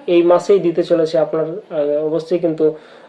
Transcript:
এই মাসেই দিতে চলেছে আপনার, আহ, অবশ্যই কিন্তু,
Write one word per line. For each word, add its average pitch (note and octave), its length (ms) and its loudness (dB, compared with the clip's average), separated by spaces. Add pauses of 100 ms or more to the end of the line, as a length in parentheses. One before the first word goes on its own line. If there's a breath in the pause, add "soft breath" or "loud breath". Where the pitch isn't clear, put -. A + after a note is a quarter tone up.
এই F3 160 4
মাসেই F3 360 4
দিতে E3+ 240 -2
চলেছে E3 360 0
আপনার, D#3 260 -2
আহ, D3+ 600 -4
অবশ্যই E3 340 -2
কিন্তু, D#3 360 0 (340 loud breath)